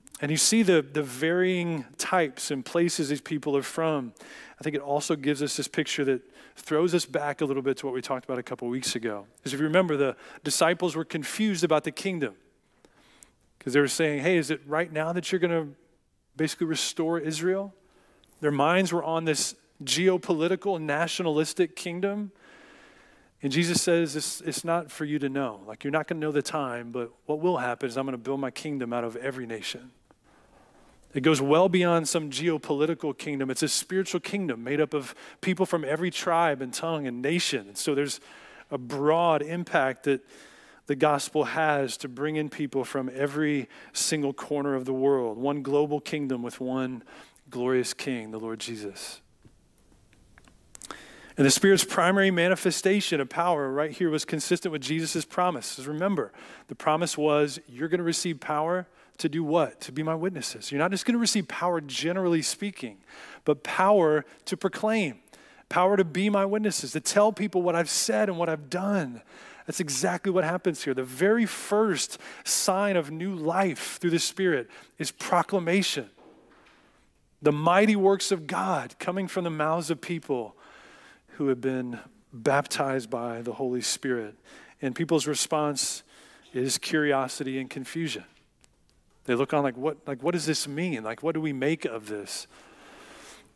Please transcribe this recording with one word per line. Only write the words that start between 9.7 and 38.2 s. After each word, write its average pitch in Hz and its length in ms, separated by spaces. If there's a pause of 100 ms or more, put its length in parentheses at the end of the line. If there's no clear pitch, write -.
the 139 200 (280)
disciples 165 520
were 160 100
confused 170 580
about 156 200
the 156 80
kingdom. 160 440 (1200)
'Cause 127 140
they 143 60
were 143 80
saying, 147 340
"Hey, 175 160
is 143 120
it 147 160
right 160 260
now 156 220
that 175 180
you're 185 60
gonna 165 300 (680)
basically 156 300
restore 160 540
Israel?" 180 560 (640)
Their 151 100
minds 160 420
were 170 120
on 165 220
this 151 280 (300)
geopolitical, 175 1000
nationalistic 160 920
kingdom. 196 560 (1120)
And 139 80
Jesus 170 320
says, 170 320
"It's, - 260
it's - 220
not 165 260
for - 160
you 147 140
to 139 100
know. 127 380
Like, 107 160
you're 143 80
not 151 160
gonna 165 140
know 151 100
the 143 100
time, 120 500
but 117 200 (160)
what 151 120
will 175 180
happen 123 300
is 120 100
I'm 135 80
gonna 131 120
build 135 220
my 135 100
kingdom 127 440
out 120 100
of 117 120
every 127 300
nation." 113 460 (1200)
It 139 80
goes 143 200
well 156 280
beyond 170 400
some 156 200
geopolitical 156 880
kingdom. 135 320
It's 131 140
a 147 60
spiritual 185 500
kingdom 156 440
made 143 180
up 151 120
of 135 220 (260)
people 185 240
from 165 200
every 160 260
tribe 165 500
and 123 100
tongue 156 360
and 123 140
nation. 139 480
And 101 80
so 147 180
there's 143 240 (500)